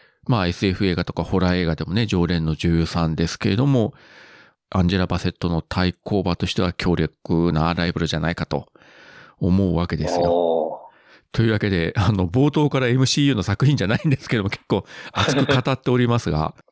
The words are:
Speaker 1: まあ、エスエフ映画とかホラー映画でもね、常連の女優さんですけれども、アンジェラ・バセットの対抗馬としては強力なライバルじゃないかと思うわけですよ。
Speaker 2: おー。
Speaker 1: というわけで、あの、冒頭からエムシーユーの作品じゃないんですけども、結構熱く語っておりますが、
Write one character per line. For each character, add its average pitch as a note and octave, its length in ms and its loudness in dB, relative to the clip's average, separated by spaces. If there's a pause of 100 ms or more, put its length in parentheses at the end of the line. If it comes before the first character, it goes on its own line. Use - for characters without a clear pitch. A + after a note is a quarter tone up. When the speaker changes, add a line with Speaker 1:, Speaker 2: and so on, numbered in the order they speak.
(280)
Speaker 1:
ま A#2 140 2
あ、 F2 60 0
エ F2 60 0
ス - 120 -2
エ F#2 80 2
フ G2+ 120 0
映 F2+ 100 2
画 F2 100 -2
と - 80 -10
か E2+ 100 -4
ホ F#2 160 0
ラ F2+ 120 2
ー F2+ 60 2
映 F2+ 80 0
画 E2 100 0
で - 80 -6
も D#2+ 100 -6
ね、 A2+ 140 0
常 F2 180 2
連 E2 200 0
の D#2 100 0
女 E2+ 140 -2
優 E2 160 2
さ E2 200 -2
ん D#2+ 100 0
で E2 120 0
す - 100 -6
け G#2+ 120 -2
れ G2 80 2
ど C3 100 2
も、 B2+ 260 2 (800)
ア F#2+ 100 0
ン F2 60 4
ジ F2+ 80 2
ェ F#2+ 40 2
ラ・ F2+ 60 0
バ F2+ 140 -2
セ F2+ 100 -2
ッ - 80 -10
ト F2 120 -4
の E2 120 -2
対 F2+ 320 -2
抗 - 280 -2
馬 F2+ 140 0
と F2+ 120 -4
し - 80 -4
て - 80 0
は F2 100 0
強 F2 220 0
力 E2 580 0
な D#2 220 2
ラ E2+ 100 -2
イ F2 60 -2
バ E2+ 100 -4
ル E2 60 -2
じ D#2+ 80 -4
ゃ D#2 40 -2
な D#2+ 120 -2
い E2+ 40 -4
か D#2+ 120 -6
と C#2+ 240 -6 (680)
思 F#2+ 300 2
う E2+ 60 0
わ E2+ 120 0
け E2 100 -4
で D2+ 100 -4
す F2 120 0
よ。 F2 140 2
Speaker 2:
お E2 580 -2
ー。 - 40 -20 (360)
Speaker 1:
と - 120 0
い A2+ 60 2
う - 20 2
わ G#2 80 0
け G#2 100 0
で、 E2+ 260 0
あ G2 160 2
の、 F#2 160 0
冒 C3 220 2
頭 D3 200 0
か C3+ 100 -2
ら B2+ 80 0
エ A#2 80 2
ム C3 100 2
シ - 160 0
ー C#3+ 40 4
ユ C#3 80 4
ー - 20 2
の G2 80 0
作 G2+ 220 0
品 C#3 120 4
じ G2+ 60 0
ゃ F2+ 40 0
な A2+ 100 0
い - 80 -4
ん D#3 40 2
で C3+ 80 2
す - 100 -12
け B2+ 100 0
ど G2+ 60 0
も、 G2 60 -2
結 - 180 -10
構 G#2 180 0 (260)
熱 C3 240 -2
く C#3+ 100 2
語 C3+ 260 2
っ C3 80 -2
て - 120 -2
お B2 60 2
り B2 100 2
ま A#2 100 2
す G2 140 -2
が、 D#2 240 -2 (160)